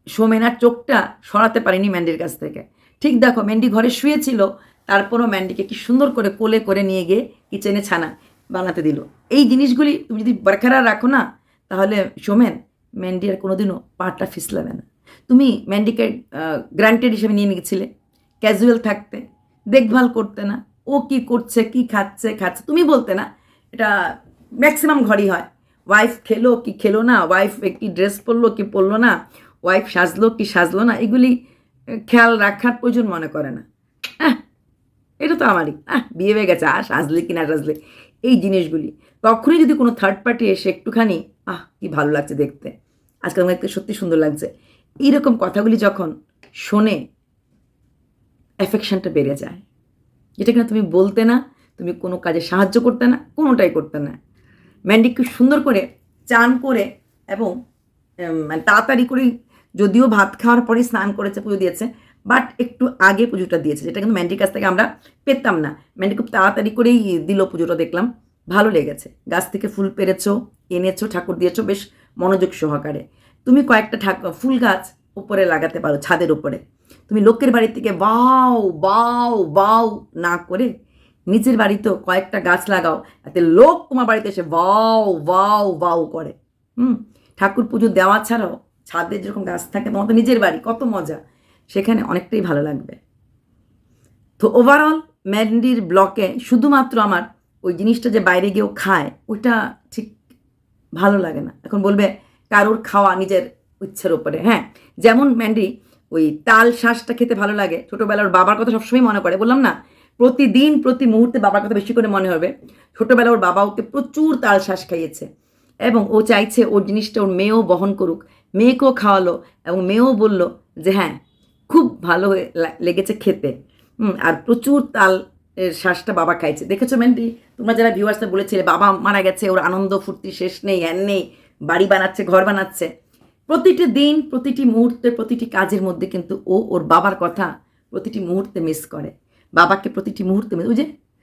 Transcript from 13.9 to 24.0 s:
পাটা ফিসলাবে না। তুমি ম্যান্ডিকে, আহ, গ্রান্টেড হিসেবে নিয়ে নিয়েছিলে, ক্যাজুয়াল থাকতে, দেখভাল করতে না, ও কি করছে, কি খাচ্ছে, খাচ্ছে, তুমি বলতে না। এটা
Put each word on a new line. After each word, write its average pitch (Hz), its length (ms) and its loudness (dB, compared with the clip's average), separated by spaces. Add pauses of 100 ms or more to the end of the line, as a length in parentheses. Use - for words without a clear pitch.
পাটা 185 300 -6
ফিসলাবে - 460 -8
না। - 100 -12 (460)
তুমি 254 400 4
ম্যান্ডিকে, 214 540 -2 (100)
আহ, 156 440 -8
গ্রান্টেড 226 360 2
হিসেবে 214 220 0
নিয়ে 202 140 0
নিয়েছিলে, 185 460 -6 (460)
ক্যাজুয়াল 220 380 4
থাকতে, 214 480 -8 (420)
দেখভাল 240 400 4
করতে 220 340 -6
না, 208 220 -6 (220)
ও 277 140 0
কি 269 200 -2
করছে, 233 440 0
কি 240 220 -2
খাচ্ছে, 208 460 -4
খাচ্ছে, 185 340 -6
তুমি 320 180 2
বলতে 269 300 2
না। - 200 -6 (380)
এটা 202 460 -2 (420)